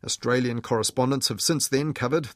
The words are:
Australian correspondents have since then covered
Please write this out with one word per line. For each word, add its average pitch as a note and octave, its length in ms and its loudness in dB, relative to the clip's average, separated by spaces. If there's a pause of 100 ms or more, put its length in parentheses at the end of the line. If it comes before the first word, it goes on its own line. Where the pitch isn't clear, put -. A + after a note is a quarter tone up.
Australian A#2+ 560 0
correspondents B2+ 680 0
have A2 120 -4
since D#3 260 0
then C#3+ 280 0
covered C3+ 420 0